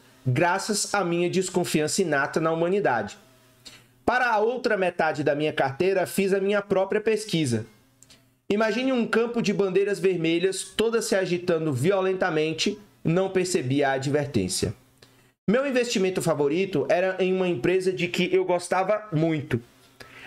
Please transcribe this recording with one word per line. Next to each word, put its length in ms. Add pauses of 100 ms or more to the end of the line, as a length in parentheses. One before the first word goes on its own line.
(260)
graças 680
à 120
minha 240
desconfiança 720
inata 380
na 120
humanidade. 640 (880)
Para 240
a 100
outra 360
metade 480
da 120
minha 180
carteira, 520
fiz 280
a 80
minha 200
própria 380
pesquisa. 680 (840)
Imagine 440
um 120
campo 360
de 100
bandeiras 480
vermelhas, 640
todas 420
se 100
agitando 580
violentamente, 1080 (240)
não 260
percebi 540
a 80
advertência. 840 (760)
Meu 180
investimento 540
favorito 680
era 300
em 140
uma 140
empresa 440
de 160
que 260
eu 120
gostava 680
muito. 500 (640)